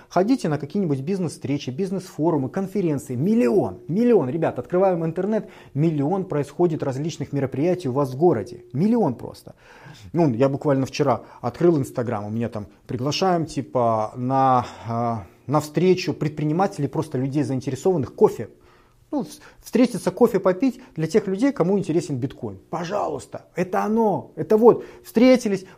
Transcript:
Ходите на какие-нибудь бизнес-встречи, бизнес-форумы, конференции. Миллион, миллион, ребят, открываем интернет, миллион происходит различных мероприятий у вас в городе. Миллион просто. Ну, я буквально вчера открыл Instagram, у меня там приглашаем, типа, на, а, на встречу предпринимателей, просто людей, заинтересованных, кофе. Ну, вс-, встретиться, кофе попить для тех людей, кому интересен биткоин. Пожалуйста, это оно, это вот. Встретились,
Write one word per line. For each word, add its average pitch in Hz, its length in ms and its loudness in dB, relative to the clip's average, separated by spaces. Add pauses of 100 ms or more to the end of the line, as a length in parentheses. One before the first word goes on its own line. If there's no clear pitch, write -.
Ходите 202 400 0
на 147 80 -2
какие-нибудь 147 420 -2
бизнес-встречи, 165 720 -4
бизнес-форумы, 160 800 -2
конференции. 170 640 -4
Миллион, 202 720 2
миллион, 196 420 4
ребят, 147 300 -2
открываем 180 460 2
интернет, 190 440 -2 (240)
миллион 160 520 0
происходит 156 580 -2
различных 143 480 -6
мероприятий 139 560 -2
у 123 60 -2
вас 131 200 -2
в 131 40 -10
городе. 139 560 0
Миллион 190 420 2
просто. - 400 -16 (560)
Ну, 156 220 2
я 131 160 4
буквально 139 360 0
вчера 131 380 0 (180)
открыл 165 380 2
Instagram, 110 460 -4
у 104 40 -8
меня 113 200 -4
там 104 180 -10 (180)
приглашаем, 147 600 -2
типа, 113 680 -2
на, 127 500 2 (220)
а, 117 380 -4 (220)
на 143 120 2
встречу 170 540 0
предпринимателей, 151 760 -2
просто - 300 -4
людей, 135 260 -2
заинтересованных, 131 720 -2
кофе. 170 360 4 (600)
Ну, 285 120 -2
вс-, - 180 -14 (200)
встретиться, 214 500 2
кофе 220 280 4
попить 190 420 0 (140)
для 156 120 -4
тех 202 200 0
людей, 202 240 0
кому 185 260 0
интересен 165 400 -2
биткоин. 117 420 -8 (100)
Пожалуйста, 170 760 -6 (100)
это 180 280 -2
оно, 208 520 0
это 185 220 2
вот. 214 280 6 (180)
Встретились, 233 600 4 (120)